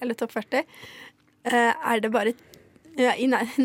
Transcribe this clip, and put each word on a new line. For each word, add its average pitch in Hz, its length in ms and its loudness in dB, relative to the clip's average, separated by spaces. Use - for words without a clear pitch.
eller 233 160 -4
topp - 160 -6
førti, 247 300 -2
eh, 240 240 4
er 233 320 -2
det 220 80 -2
bare, 220 240 0
ja, 247 160 2
i 254 160 0
næ-, 233 340 -2